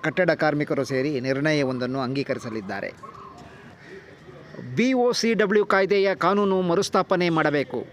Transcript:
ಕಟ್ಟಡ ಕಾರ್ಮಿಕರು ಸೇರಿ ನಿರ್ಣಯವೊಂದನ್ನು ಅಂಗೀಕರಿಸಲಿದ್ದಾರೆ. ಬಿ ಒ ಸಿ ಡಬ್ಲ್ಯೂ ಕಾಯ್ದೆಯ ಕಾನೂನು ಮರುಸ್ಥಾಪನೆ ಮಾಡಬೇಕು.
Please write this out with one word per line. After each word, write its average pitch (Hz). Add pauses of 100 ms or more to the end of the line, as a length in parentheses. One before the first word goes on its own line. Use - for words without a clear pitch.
ಕಟ್ಟಡ 165
ಕಾರ್ಮಿಕರು 147
ಸೇರಿ 131
ನಿರ್ಣಯವೊಂದನ್ನು 131
ಅಂಗೀಕರಿಸಲಿದ್ದಾರೆ. 113 (1600)
ಬಿ 247
ಒ 247
ಸಿ 226
ಡಬ್ಲ್ಯೂ 202
ಕಾಯ್ದೆಯ 196
ಕಾನೂನು 190
ಮರುಸ್ಥಾಪನೆ 180
ಮಾಡಬೇಕು. 147